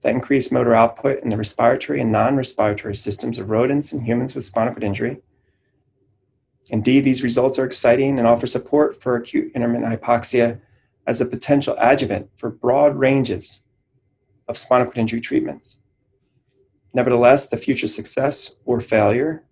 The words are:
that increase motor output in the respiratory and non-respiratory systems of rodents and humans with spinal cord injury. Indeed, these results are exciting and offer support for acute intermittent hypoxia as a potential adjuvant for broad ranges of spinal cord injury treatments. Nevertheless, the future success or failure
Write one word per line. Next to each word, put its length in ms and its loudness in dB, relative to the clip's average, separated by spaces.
that 120 0
increase 380 0
motor 220 4
output 480 2
in 80 -4
the 60 -2
respiratory 640 0
and 140 0
non-respiratory 800 0
systems 440 -6
of 100 -10
rodents 420 0
and 160 -8
humans 280 -2
with 100 -6
spinal 300 -2
cord 100 -8
injury. 340 -4
Indeed, 360 2
these 180 0
results 360 0
are 60 0
exciting 540 2
and 100 2
offer 180 2
support 540 -2
for 160 -2
acute 380 -4
intermittent 360 -2
hypoxia 680 0
as 160 0
a 40 -2
potential 520 0
adjuvant 580 0
for 140 -8
broad 460 2
ranges 680 -2
of 120 -10
spinal 260 2
cord 140 -8
injury 240 -2
treatments. 560 -6
Nevertheless, 540 4
the 100 -4
future 320 -2
success 680 -4
or 160 0
failure 680 2